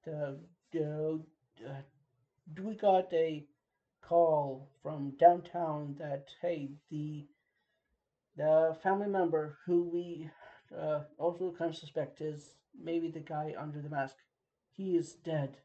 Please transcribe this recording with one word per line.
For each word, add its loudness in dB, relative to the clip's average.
the, -6
the, -2
uh, -10
we -6
got 4
a 0
call 2
from -6
downtown 6
that, -8
hey, -4
the, -8
the 4
family 2
member 0
who 4
we, -6
uh, -2
also -2
kind -2
of -8
suspect -8
is -8
maybe -2
the -10
guy -6
under -8
the -10
mask, -4
he -2
is 0
dead. -4